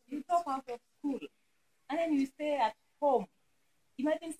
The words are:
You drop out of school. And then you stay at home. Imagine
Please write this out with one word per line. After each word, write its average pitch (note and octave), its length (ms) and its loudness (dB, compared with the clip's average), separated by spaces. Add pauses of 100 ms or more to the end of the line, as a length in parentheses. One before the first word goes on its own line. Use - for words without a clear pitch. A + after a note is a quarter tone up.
You C#4+ 220 -8
drop F4 180 2
out C4+ 240 -4
of A#3+ 80 -8 (220)
school. C#4 180 -4 (680)
And D4+ 100 -2
then E4 140 0
you C4+ 140 4
stay D4 360 -2
at A3 140 0 (240)
home. A#3+ 260 4 (720)
Imagine D#4 440 -2